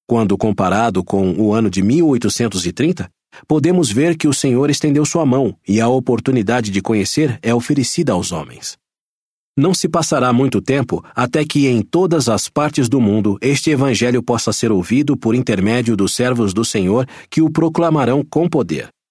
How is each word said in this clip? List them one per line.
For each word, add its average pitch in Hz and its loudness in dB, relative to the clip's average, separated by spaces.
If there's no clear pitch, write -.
quando 110 2
comparado 98 0
com 95 0
o 104 0
ano 110 0
de 92 -2
mil 151 2
oitocentos 107 -2
e 87 -4
trinta, 151 -2
podemos 156 2
ver 160 2
que 160 -2
o 143 2
Senhor 135 0
estendeu 147 0
sua 165 -2
mão 127 0
e 104 2
a 113 2
oportunidade 123 0
de 95 -2
conhecer 113 -2
é 117 0
oferecida 156 0
aos 180 -2
homens. 147 -10
Não 160 2
se 180 -2
passará 151 0
muito 123 2
tempo 131 -2
até 127 -2
que 143 0
em 120 2
todas 165 0
as 107 -2
partes 147 0
do 135 2
mundo 104 2
este 139 0
Evangelho 123 2
possa 117 -2
ser 110 0
ouvido 120 0
por 113 -2
intermédio 117 0
dos 95 0
servos 120 0
do 107 -2
Senhor 110 0
que - 0
o 160 4
proclamarão 156 0
com 170 0
poder. 90 -4